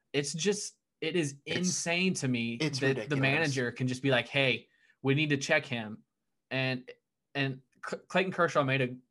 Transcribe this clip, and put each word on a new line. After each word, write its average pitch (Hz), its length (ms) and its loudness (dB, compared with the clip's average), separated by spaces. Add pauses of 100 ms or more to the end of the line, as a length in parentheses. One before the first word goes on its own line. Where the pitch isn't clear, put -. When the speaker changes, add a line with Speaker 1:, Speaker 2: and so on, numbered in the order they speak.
(140)
Speaker 1:
It's 143 180 -2
just, 196 440 -2 (260)
it 160 140 -2
is 147 200 0 (100)
Speaker 2:
It's, 165 120 -2
Speaker 1:
insane 175 580 0
to 139 120 -2
me 117 340 0
Speaker 2:
it's 143 180 0
Speaker 1:
that 135 80 2
Speaker 2:
ridiculous. 123 220 0
Speaker 1:
the 135 80 0
manager 135 540 2
can 127 160 -2
just 127 160 -4
be 139 80 2
like, 120 180 2
"Hey, 131 380 0 (340)
we 135 140 4
need 151 160 2
to 143 60 4
check 147 280 2
him." 110 320 -6 (540)
And, 131 380 -2 (460)
and 135 240 -2 (300)
C-, - 80 -4 (100)
Clayton 185 240 0
Kershaw 160 320 2
made 131 180 2
a, 127 140 -2 (160)